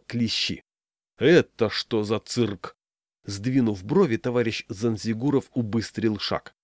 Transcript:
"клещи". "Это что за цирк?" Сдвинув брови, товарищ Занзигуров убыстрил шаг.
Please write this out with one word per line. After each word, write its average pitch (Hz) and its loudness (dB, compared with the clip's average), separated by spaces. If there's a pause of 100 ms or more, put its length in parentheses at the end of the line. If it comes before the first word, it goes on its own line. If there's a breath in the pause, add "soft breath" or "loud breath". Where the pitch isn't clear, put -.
"клещи". - -2 (540)
"Это 131 4
что - -2
за 107 0
цирк?" - -4 (500)
Сдвинув 104 0
брови, 131 2
товарищ 120 -2
Занзигуров 113 -2
убыстрил 110 -2
шаг. - -6